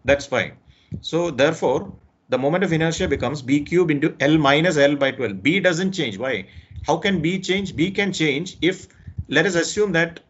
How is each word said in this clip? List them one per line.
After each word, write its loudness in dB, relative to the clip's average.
that's 2
why. -2
So -2
therefore, 0
the 2
moment 2
of 0
inertia 0
becomes -2
B 0
cube 2
into 0
L 4
minus 4
L 6
by 0
twelve. -6
B 2
doesn't 2
change. -4
Why? -4
How 2
can 0
B -2
change? -4
B 0
can -2
change -2
if, -2
let 2
us 0
assume 0
that -2